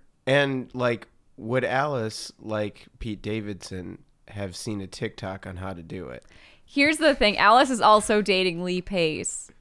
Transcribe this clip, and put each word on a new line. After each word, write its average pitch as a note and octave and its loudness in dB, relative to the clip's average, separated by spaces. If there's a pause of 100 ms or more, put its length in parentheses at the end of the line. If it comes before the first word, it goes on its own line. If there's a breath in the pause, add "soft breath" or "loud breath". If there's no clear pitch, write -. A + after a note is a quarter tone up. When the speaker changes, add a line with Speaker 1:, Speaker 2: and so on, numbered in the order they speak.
(260)
Speaker 1:
And, C3+ 0
like, B2 -2 (280)
would B2 -2
Alice, B2+ -4
like G#2+ -6 (120)
Pete G#2+ -8
Davidson, F#2+ -8 (300)
have G2+ -8
seen G#2 -6
a F#2+ -10
TikTok F#2+ -8
on F2+ -12
how F#2+ -8
to F2 -12
do E2+ -12
it? B1 -14 (400 soft breath)
Speaker 2:
Here's D4+ 2
the D#4 4
thing. G3+ 2
Alice B3 8
is A#3+ 0
also G#3+ 6
dating F#3 0
Lee F3+ -2
Pace. E3 -2 (100)